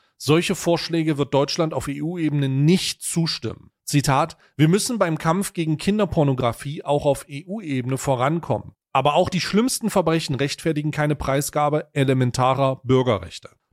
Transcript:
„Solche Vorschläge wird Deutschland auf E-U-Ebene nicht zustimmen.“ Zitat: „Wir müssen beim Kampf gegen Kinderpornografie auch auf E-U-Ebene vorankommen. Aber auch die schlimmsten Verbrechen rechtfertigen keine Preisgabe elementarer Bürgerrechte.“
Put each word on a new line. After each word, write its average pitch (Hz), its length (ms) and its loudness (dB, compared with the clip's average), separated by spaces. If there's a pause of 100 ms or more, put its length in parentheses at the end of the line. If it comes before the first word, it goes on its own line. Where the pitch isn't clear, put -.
(160)
„Solche 170 380 2
Vorschläge 160 640 -2
wird 147 160 -2
Deutschland 156 400 0
auf 131 120 -6
E-U-Ebene 147 640 -2
nicht 147 540 2
zustimmen.“ - 680 -4 (140)
Zitat: 143 540 0 (180)
„Wir 156 120 4
müssen 208 300 2
beim 165 200 0
Kampf 175 340 -2
gegen 156 240 -2
Kinderpornografie 143 1080 0
auch 143 200 0
auf 143 240 -2
E-U-Ebene 139 720 -6
vorankommen. 135 720 -2 (200)
Aber 143 220 2
auch 180 140 2
die 175 140 -4
schlimmsten 226 480 0
Verbrechen 165 440 0
rechtfertigen 147 560 -2
keine 151 240 0
Preisgabe 147 800 -2
elementarer 131 920 2
Bürgerrechte.“ 117 640 0 (220)